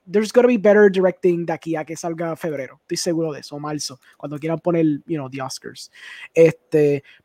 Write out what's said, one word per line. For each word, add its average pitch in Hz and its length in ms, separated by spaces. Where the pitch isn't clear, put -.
there's 202 220
gotta 240 160
be 247 100
better 208 320
directing 180 560
de 165 80
aquí 160 220
a 156 80
que 160 140
salga 165 400
febrero. 139 460
Estoy 175 140
seguro 160 360
de 135 80
eso, - 160
o - 20
marzo, 147 400
cuando 147 240
quieran 160 200
poner, 170 260
you 165 100
know, 135 120
the 135 120
Oscars. - 500
Este, 151 720